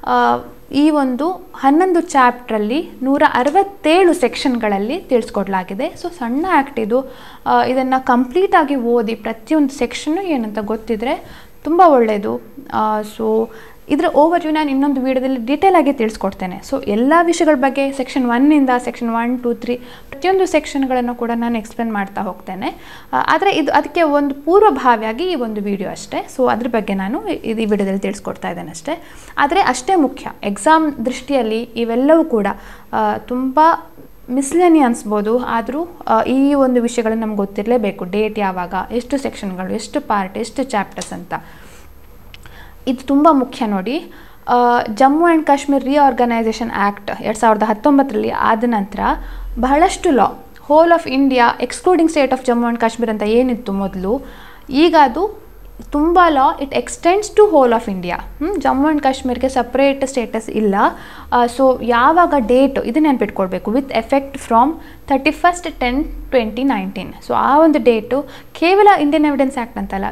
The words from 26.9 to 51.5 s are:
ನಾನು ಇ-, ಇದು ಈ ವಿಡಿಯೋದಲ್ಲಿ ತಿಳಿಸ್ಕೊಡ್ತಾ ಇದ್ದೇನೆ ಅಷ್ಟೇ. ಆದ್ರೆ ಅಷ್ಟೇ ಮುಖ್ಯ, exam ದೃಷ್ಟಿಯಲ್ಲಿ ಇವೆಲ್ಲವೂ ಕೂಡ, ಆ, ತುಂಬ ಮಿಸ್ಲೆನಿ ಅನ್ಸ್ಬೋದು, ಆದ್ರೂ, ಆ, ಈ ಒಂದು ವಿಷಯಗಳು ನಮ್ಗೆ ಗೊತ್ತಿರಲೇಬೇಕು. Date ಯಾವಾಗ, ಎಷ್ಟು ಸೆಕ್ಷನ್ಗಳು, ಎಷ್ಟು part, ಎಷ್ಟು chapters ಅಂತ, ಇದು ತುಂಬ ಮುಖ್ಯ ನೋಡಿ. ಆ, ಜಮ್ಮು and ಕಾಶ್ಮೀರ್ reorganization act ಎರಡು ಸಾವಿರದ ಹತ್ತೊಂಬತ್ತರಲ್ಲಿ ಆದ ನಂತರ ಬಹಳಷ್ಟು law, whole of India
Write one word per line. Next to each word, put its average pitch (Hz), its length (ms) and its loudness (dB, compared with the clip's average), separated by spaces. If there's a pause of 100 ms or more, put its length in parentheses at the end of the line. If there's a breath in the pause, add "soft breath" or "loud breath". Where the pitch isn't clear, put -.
ನಾನು 233 340 -4
ಇ-, - 160 -4
ಇದು 226 160 -4
ಈ 226 40 0
ವಿಡಿಯೋದಲ್ಲಿ 196 360 -2
ತಿಳಿಸ್ಕೊಡ್ತಾ 196 500 -8
ಇದ್ದೇನೆ 175 200 -12
ಅಷ್ಟೇ. 330 320 -10 (360 loud breath)
ಆದ್ರೆ 330 220 2
ಅಷ್ಟೇ - 340 0
ಮುಖ್ಯ, - 360 0 (120)
exam 285 640 0
ದೃಷ್ಟಿಯಲ್ಲಿ 233 560 -2
ಇವೆಲ್ಲವೂ 247 600 2
ಕೂಡ, 226 220 -2 (460 loud breath)
ಆ, 220 260 0
ತುಂಬ 254 420 -2 (720)
ಮಿಸ್ಲೆನಿ 320 500 4
ಅನ್ಸ್ಬೋದು, 226 640 0
ಆದ್ರೂ, 247 540 -6 (100)
ಆ, 220 140 2
ಈ 269 320 2
ಒಂದು 262 280 2
ವಿಷಯಗಳು 233 320 -2
ನಮ್ಗೆ 220 220 -4
ಗೊತ್ತಿರಲೇಬೇಕು. 208 680 -2
Date 214 340 -4
ಯಾವಾಗ, 185 360 -4 (160)
ಎಷ್ಟು 240 280 -4
ಸೆಕ್ಷನ್ಗಳು, 190 540 -8
ಎಷ್ಟು 202 280 -6
part, 196 380 -4
ಎಷ್ಟು 233 240 -6
chapters 202 500 -6
ಅಂತ, 180 220 -12 (1500 loud breath)
ಇದು 254 200 -6
ತುಂಬ 285 240 4
ಮುಖ್ಯ 262 360 0
ನೋಡಿ. 208 460 -4 (360 loud breath)
ಆ, 247 60 2 (400)
ಜಮ್ಮು 285 340 4
and 320 180 2
ಕಾಶ್ಮೀರ್ 277 380 2
reorganization 240 880 0
act 202 360 -2 (120)
ಎರಡು 220 160 -4
ಸಾವಿರದ 220 240 2
ಹತ್ತೊಂಬತ್ತರಲ್ಲಿ 220 680 0
ಆದ 220 360 0
ನಂತರ 202 340 -2 (600 loud breath)
ಬಹಳಷ್ಟು 330 500 2
law, 220 340 2 (240)
whole 330 320 6
of 262 140 -6
India 262 460 2